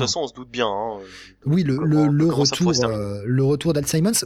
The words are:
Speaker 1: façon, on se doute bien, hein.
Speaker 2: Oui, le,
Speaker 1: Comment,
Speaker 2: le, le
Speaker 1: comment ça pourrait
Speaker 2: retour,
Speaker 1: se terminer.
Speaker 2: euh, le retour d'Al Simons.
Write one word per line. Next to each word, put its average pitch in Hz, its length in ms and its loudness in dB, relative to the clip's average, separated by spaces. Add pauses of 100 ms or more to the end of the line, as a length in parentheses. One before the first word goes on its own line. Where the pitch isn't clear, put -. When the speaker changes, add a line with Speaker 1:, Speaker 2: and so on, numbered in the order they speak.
Speaker 1:
façon, 143 160 -2
on 147 80 -2
se - 60 -12
doute 123 160 -16
bien, 117 180 0
hein. 104 320 -4 (460)
Speaker 2:
Oui, 165 180 2
le, 135 140 0
Speaker 1:
Comment, 151 300 4
Speaker 2:
le, 143 40 2
le 151 160 4
Speaker 1:
comment 143 160 2
ça 139 140 0
pourrait 175 140 2
Speaker 2:
retour, 151 40 0
Speaker 1:
se 123 60 0
terminer. 110 200 0
Speaker 2:
euh, 101 240 -6
le 127 180 2
retour 147 280 0
d'Al 143 160 -2
Simons. 165 240 2 (140)